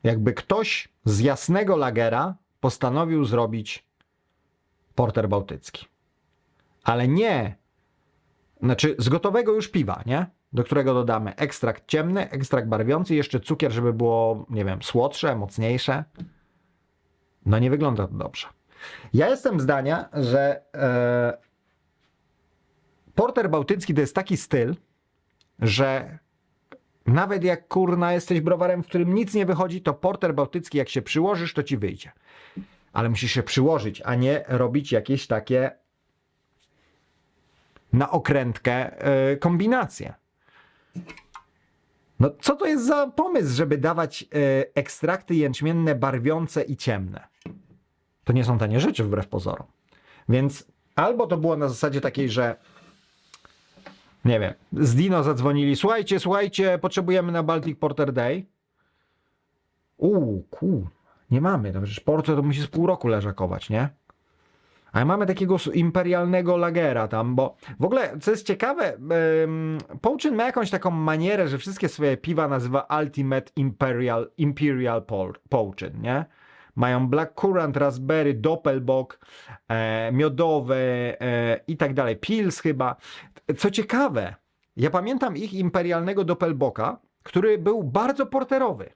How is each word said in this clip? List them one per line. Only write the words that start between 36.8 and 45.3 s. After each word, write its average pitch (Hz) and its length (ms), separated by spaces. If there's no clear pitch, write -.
na 131 180
okrętkę, 127 880
e, 143 60
kombinacje. 185 760
No 135 100
co 277 140
to 330 100
jest 302 200
za 285 220
pomysł, 262 480
żeby 147 220
dawać, 160 460
e, - 40
ekstrakty 165 600